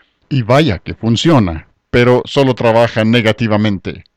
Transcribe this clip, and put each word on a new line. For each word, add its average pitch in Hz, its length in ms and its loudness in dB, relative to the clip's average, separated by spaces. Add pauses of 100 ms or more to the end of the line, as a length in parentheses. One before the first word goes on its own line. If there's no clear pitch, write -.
(300)
y 131 140 -2
vaya 123 360 0
que - 140 -12
funciona, 113 760 0 (240)
pero 123 320 2
solo 131 320 0
trabaja 117 480 0
negativamente. 107 1040 -2 (120)